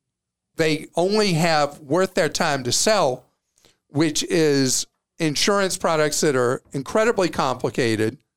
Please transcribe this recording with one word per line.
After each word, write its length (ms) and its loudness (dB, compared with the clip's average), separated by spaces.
they 400 -2
only 380 0
have 440 0
worth 360 -2
their 140 2
time 360 -2
to 80 -4
sell, 540 0
which 360 0
is 640 2
insurance 580 0
products 460 0
that 120 2
are 280 0
incredibly 560 0
complicated, 880 -2